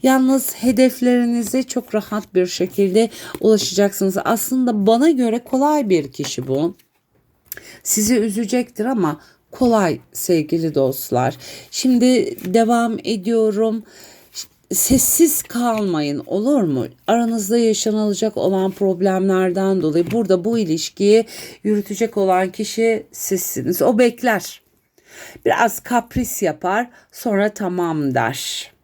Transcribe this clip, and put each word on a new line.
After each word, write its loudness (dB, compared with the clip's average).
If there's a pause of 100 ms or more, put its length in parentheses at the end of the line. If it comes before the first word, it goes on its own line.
Yalnız 2
hedeflerinize 0
çok -6
rahat -6
bir 2
şekilde 0 (300)
ulaşacaksınız. 2
Aslında 0
bana 6
göre 0
kolay 0
bir 0
kişi -8
bu. -2 (1040)
Sizi 0
üzecektir -2
ama -2 (300)
kolay 2 (120)
sevgili 0
dostlar. 0 (340)
Şimdi 2 (180)
devam 2
ediyorum. 0 (920)
Sessiz 2
kalmayın, -2
olur 0
mu? 0 (200)
Aranızda 0
yaşanılacak 0
olan 0
problemlerden 0
dolayı 0
burada 0
bu 0
ilişkiyi 2 (400)
yürütecek -2
olan 2
kişi -2
sizsiniz. -4
O 4
bekler. 0 (840)
Biraz 0
kapris -4
yapar, -2 (220)
sonra -2
"Tamam." -2
der. -4 (120)